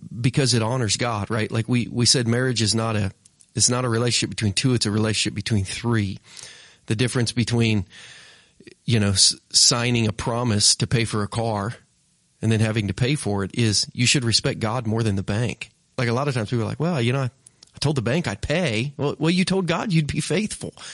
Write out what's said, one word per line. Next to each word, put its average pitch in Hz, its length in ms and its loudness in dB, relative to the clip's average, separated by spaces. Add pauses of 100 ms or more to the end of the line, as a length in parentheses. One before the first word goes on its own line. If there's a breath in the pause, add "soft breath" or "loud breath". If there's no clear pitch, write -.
(220)
because 120 320 2
it 117 80 4
honors 113 340 0
God, 113 340 -2
right? 110 220 -2
Like 113 160 0
we, 123 240 2
we 120 140 0
said, 120 220 4
marriage 120 340 0
is 104 120 2
not 113 220 0
a, 98 160 -2 (440)
it's 110 140 2
not 123 160 0
a 123 40 0
relationship 117 400 0
between 98 240 0
two, 131 200 2
it's 117 120 2
a 107 60 0
relationship 107 440 0
between 101 300 -2
three. 113 540 -2 (640 loud breath)
The 113 100 -2
difference 120 360 0
between, 113 540 2 (1000 loud breath)
you 113 140 2
know, 101 100 2
s-, - 260 2 (160)
signing 120 560 2
a 104 60 -2
promise 117 640 0
to 110 100 -2
pay 117 180 2
for 107 180 -2
a 101 40 -4
car 113 460 -2 (680)
and 110 100 2
then 110 80 4
having 110 280 0
to 98 60 -2
pay 143 220 0
for 101 280 -2
it 95 100 -8
is 113 400 0
you 120 120 0
should 135 180 2
respect 117 360 0
God 113 280 -2
more 113 160 0
than 104 120 0
the 95 80 -2
bank. 104 480 -4 (260)
Like, 123 100 0
a 113 60 0
lot 139 160 -2
of 135 40 0
times 113 160 -2
people 117 140 0
are 104 40 -2
like, 110 120 -6
"Well, 160 220 0
you 117 100 2
know, 135 120 0
I, - 20 -2
I - 560 -14
told 151 160 0
the 123 40 -2
bank 123 260 0
I'd 104 140 -6
pay." 143 540 0
Well, 139 240 -2
well, 156 100 2
you 180 140 4
told 185 240 0
God 175 240 -2
you'd 160 160 2
be - 140 -4
faithful. - 560 -4
<laughs> - 60 -20 (100)